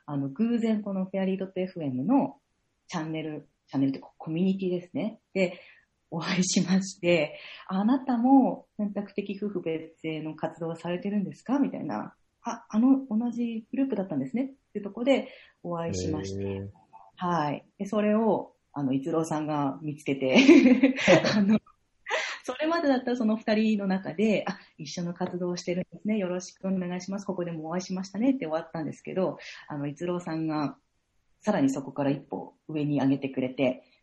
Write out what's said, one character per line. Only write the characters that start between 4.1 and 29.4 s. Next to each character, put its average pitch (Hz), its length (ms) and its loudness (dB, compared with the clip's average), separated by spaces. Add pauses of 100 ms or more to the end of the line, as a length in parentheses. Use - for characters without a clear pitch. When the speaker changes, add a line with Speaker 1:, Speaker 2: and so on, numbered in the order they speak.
Speaker 1:
コ - 120 -10
ミ 160 120 0
ュ - 20 4
ニ 190 140 2
テ 190 80 -4
ィ 180 40 -2
で 180 180 -4
す - 60 -20
ね。 196 240 -6 (140)
で、 185 280 0 (500)
お 165 100 -6
会 180 200 0
い 180 40 4
し 180 180 2
ま 185 200 2
し - 160 -10
て、 175 400 2 (300)
「あ 190 160 0
な 254 200 4
た 247 120 -2
も 240 500 6 (100)
選 208 160 -4
択 202 220 -8
的 202 260 -6
夫 208 80 -4
婦 180 120 -6
別 160 420 -6
姓 160 180 -6
の 156 140 -8
活 160 260 -8
動 165 80 -6
を 165 80 -8
さ 170 140 -8
れ 180 80 -4
て 202 120 -6
る 208 80 -2
ん 190 60 -2
で 147 100 -8
す - 100 -20
か？」 269 160 0
み 233 100 0
た - 80 -8
い - 60 -8
な。 107 300 -6 (280)
「あ、 233 260 -8
あ 214 100 -2
の、 269 320 6
同 226 220 0
じ 233 400 -6
グ - 60 -6
ル 269 80 2
ー 269 40 -4
プ 220 60 -4
だ 190 80 -2
っ 190 40 -8
た 156 60 -6
ん 139 60 -2
で - 80 -2
す - 80 -4
ね」 262 160 -2 (180)
っ - 20 -20
て 208 80 -6
と 202 100 -10
こ 233 120 -10
で 262 260 2 (340)
お 170 160 -6
会 165 120 -4
い - 40 -4
し 90 160 -2
ま - 140 -2
し 95 120 -8
て。 98 80 -4
Speaker 2:
へ 98 160 -4
ー。 98 80 -8 (480)
Speaker 1:
は 170 340 0
い。 - 160 -8 (120)
で、 196 80 -6
そ 208 160 0
れ 208 120 4
を、 214 400 2 (180)
あ 143 100 -6
の、 131 100 0
逸 139 180 -2
郎 160 140 2
さ 156 160 -2
ん 151 60 -4
が 143 360 -2
見 151 140 -6
つ - 80 -18
け 143 100 -2
て、 - 220 2
<laughs> 262 580 8 (160)
Speaker 2:
<laughs> - 240 6
Speaker 1:
あ 208 80 4
の、 214 160 4 (840)
そ 254 160 -6
れ 311 80 0
ま 339 120 2
で 294 80 2
だ 269 80 6
っ 262 80 -2
た 247 80 0
ら 247 40 -2
そ 247 80 0
の 214 120 2
二 220 180 0
人 220 240 4
の 196 100 -2
中 190 260 -2
で、 202 340 2
「あ、 190 100 -6 (200)
一 156 80 -12
緒 175 160 -8
の 175 120 -4
活 180 240 -4
動 180 120 -2
を 175 60 -4
し 175 80 -8
て 175 100 -2
る 185 60 -2
ん - 160 -10
で - 40 -20
す - 60 -8
ね。 214 120 0
よ 185 100 -2
ろ 180 100 -4
し 185 140 -12
く - 160 -8
お - 20 0
願 180 260 -2
い 180 40 -8
し 190 100 -10
ま 196 80 -4
す。 202 60 -12
こ 180 100 -4
こ 175 100 -4
で 170 60 -6
も 160 200 -8
お 170 40 -4
会 180 40 -2
い 185 40 -4
し 190 100 -8
ま 190 120 -4
し - 80 -14
た 202 80 -8
ね」 269 100 4
っ - 40 6
て 214 120 -6
終 - 40 -4
わ 160 100 0
っ 165 120 -12
た 165 100 -4
ん 143 40 -4
で 139 60 -6
す - 100 -18
け 151 120 -8
ど、 180 240 0 (280)